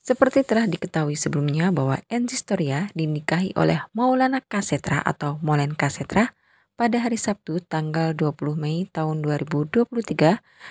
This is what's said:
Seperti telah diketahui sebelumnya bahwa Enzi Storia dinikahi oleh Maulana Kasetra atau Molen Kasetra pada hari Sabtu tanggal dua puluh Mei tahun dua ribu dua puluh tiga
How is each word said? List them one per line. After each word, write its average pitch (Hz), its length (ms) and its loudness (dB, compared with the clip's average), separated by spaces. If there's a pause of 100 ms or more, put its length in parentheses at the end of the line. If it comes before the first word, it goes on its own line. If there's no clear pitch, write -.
Seperti - 400 4
telah 220 240 2
diketahui 160 480 -2
sebelumnya 147 560 0
bahwa 135 400 0
Enzi 240 240 -2
Storia 175 640 -2
dinikahi 160 580 -2
oleh 160 300 2 (100)
Maulana 262 480 2
Kasetra 151 640 -2
atau 147 400 -2
Molen 147 340 2
Kasetra - 560 0 (400)
pada 233 320 0
hari 233 160 -2
Sabtu 180 400 -4
tanggal 160 560 -2
dua 151 160 2
puluh 151 240 -4
Mei 160 320 -2
tahun 156 320 -2
dua 147 160 0
ribu 147 260 -2
dua 233 220 2
puluh 233 160 -4
tiga 160 400 2 (280)